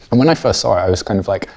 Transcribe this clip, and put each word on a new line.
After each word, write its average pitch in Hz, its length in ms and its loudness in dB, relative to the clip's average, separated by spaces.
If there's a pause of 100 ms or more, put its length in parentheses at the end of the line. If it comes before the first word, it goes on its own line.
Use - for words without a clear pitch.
(100)
And 120 100 4
when 147 80 4
I 160 60 2
first 117 260 -2
saw 113 160 0
it, 87 60 0
I 92 80 0
was 90 120 0
kind 104 160 -2
of 92 100 -4
like, 95 280 -4